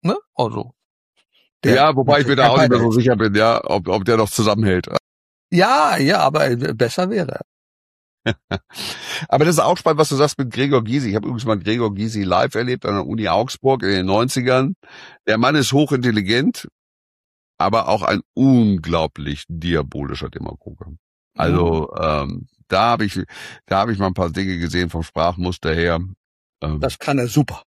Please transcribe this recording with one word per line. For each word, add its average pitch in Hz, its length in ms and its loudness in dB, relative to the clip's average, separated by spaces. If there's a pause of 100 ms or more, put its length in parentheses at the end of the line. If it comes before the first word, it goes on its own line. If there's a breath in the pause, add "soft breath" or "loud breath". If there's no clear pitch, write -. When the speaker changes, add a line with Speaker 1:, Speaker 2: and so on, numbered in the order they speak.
Speaker 1:
Ne? 190 140 0 (180)
Also, 120 380 -4 (920)
der 127 100 4
Speaker 2:
Ja, 139 220 4
wobei 143 240 4
ich 131 60 2
mir 135 100 2
da 131 80 4
Speaker 1:
der 120 80 6
Speaker 2:
auch 135 60 4
nicht 151 120 4
mehr 123 80 4
so 113 60 2
Speaker 1:
Fighter 117 60 2
ist. 113 140 2
Speaker 2:
sicher 123 120 4
bin, 104 180 2
ja, 110 300 4
ob, 85 240 -2
ob 95 160 0
der 113 140 2
noch 107 120 2
zusammenhält. 104 580 0 (640)
Speaker 1:
Ja, 220 460 4
ja, 165 240 2
aber, 147 280 2
äh, 123 260 -2
besser 123 360 -2
wäre 208 220 -4
er. - 80 -10 (840)
Speaker 2:
<laughs> 113 80 0 (960 loud breath)
Aber 143 160 4
das 170 100 2
ist 151 60 2
auch 165 160 2
spannend, 156 220 0
was 151 120 2
du 139 60 -2
sagst 143 220 0
mit 123 120 -4
Gregor 131 340 2
Gysi. 123 240 -2
Ich 98 60 -2
habe 104 120 -2
übrigens 120 180 -6
mal 110 140 0
Gregor 107 360 -2
Gysi 107 300 -4
live 95 300 2
erlebt 123 300 -4
an 101 100 -2
der 87 120 -2
Uni 107 220 -4
Augsburg 127 540 0
in 95 80 0
den 92 160 0
neunzigern. 127 680 0 (520 loud breath)
Der 110 120 2
Mann 127 160 2
ist 139 180 2
hochintelligent, 127 960 0 (880)
aber 98 300 0
auch 98 140 0
ein - 180 0 (140)
unglaublich 85 1120 0
diabolischer 71 840 -4
Demagoge. - 680 -14 (400)
Also, 82 560 0
Speaker 1:
Mhm. - 100 -8
Speaker 2:
ähm, 76 440 -4 (220)
da 104 220 2
hab 120 100 0
ich, 95 220 -4 (440 loud breath)
da 95 140 0
hab 110 80 0
ich 104 100 -2
mal 98 100 0
ein 90 60 -2
paar 87 160 -2
Dinge 95 280 -4
gesehen 85 320 -2
vom 82 120 -6
Sprachmuster 87 680 -2
her. 85 280 0 (600)
Ähm, 147 180 -4
Speaker 1:
Das 131 180 -6
kann 139 200 -2
er 120 100 -2
super. - 340 -2 (120)